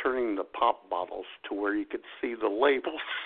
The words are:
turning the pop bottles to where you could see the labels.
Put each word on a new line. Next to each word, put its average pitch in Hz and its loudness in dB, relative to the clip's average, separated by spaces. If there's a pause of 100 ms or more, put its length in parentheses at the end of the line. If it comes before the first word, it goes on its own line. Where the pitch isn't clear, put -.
turning 123 2
the 95 -2
pop - 0
bottles 90 -4 (220)
to - -4
where 101 0
you 104 0
could - -6 (160)
see 123 -2
the 110 0
labels. 139 2 (260)